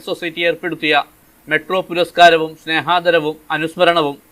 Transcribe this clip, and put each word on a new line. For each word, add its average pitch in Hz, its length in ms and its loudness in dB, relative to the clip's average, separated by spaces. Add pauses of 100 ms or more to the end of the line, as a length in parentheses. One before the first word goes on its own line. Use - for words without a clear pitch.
സൊസൈറ്റി 170 420 -8
ഏർപ്പെടുത്തിയ 160 540 -2 (440)
മെട്രോ 156 420 -4
പുരസ്കാരവും 170 640 4 (120)
സ്നേഹാദരവും 160 720 -2 (200)
അനുസ്മരണവും 160 600 -2 (160)